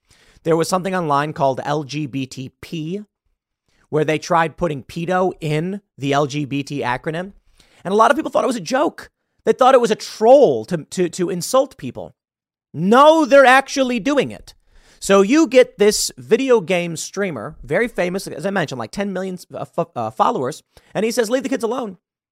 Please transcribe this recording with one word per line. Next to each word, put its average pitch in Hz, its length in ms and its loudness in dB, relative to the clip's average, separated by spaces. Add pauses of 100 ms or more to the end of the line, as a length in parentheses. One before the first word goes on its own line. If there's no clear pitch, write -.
(420)
There 165 140 2
was 165 120 0
something 185 260 -4
online 151 380 -2
called 135 320 -2
L 151 180 -4
G 143 240 -8
B 131 200 -8
T 131 340 -14
P, 170 420 -10 (840)
where 151 160 0
they 156 140 -2
tried 165 380 -2
putting 156 280 -6
pedo 180 560 -2
in 165 400 -4 (180)
the 139 140 -2
L 147 140 2
G 143 180 -6
B 139 180 -6
T 143 180 -8
acronym. 160 520 -6 (500)
And 175 100 -6
a 202 40 0
lot 220 160 6
of 240 40 2
people 294 140 -6
thought - 140 0
it - 20 -2
was 247 100 -2
a 226 40 -8
joke. 262 500 -4 (340)
They 220 100 2
thought 254 200 6
it 254 60 8
was 233 100 0
a 208 60 0
troll 214 720 4
to, 175 180 -6
to, 180 240 -4
to 170 220 -6
insult 262 480 -2
people. 107 360 -14 (600)
No, 269 500 6
they're 269 220 8
actually 254 520 2
doing 214 320 0
it. - 240 -20 (440)
So 196 240 4
you 285 240 4
get 247 320 4
this 202 400 2
video 226 420 2
game 175 340 -4
streamer, 156 680 -10
very 180 260 -2
famous, 180 380 -6
as 151 180 -12
I 196 60 -4
mentioned, 170 280 -4
like, 113 120 -10
ten 202 240 -6
million, 185 240 -8 (160)
uh, 95 100 -10
fo-, - 320 -6
uh, 113 140 -6
followers, 151 520 -2 (300)
and 190 140 -2
he 233 40 -2
says, 220 200 -2
"Leave 262 120 0
the 269 60 -6
kids 233 160 -4
alone." 226 320 -6 (360)